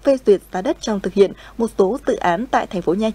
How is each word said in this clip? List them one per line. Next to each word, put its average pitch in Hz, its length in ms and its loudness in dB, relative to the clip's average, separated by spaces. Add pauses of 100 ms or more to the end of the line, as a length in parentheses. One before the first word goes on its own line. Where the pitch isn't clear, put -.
phê 277 140 2 (100)
duyệt 190 140 4 (120)
giá 185 100 -6
đất 285 180 -4
trong 202 200 -4
thực 185 120 -6
hiện 196 200 4 (260)
một 226 200 -2
số 208 280 0
dự 262 100 0
án 180 300 -2
tại 240 200 -2
thành 175 160 -6
phố 165 120 -2
Nha 220 200 -2